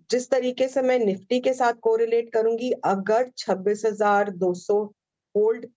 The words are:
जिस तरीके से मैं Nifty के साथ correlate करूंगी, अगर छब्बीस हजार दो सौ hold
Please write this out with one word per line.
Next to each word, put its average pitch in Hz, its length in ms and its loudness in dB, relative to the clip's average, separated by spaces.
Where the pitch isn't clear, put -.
जिस 247 200 -2
तरीके 247 380 0
से 262 140 -2
मैं 254 160 2
Nifty 214 420 0
के 262 120 0
साथ 240 200 0
correlate 233 600 0
करूंगी, 233 380 0
अगर 214 680 0
छब्बीस 208 480 -2
हजार 202 440 2
दो 180 240 -2
सौ 208 300 -2
hold 226 300 0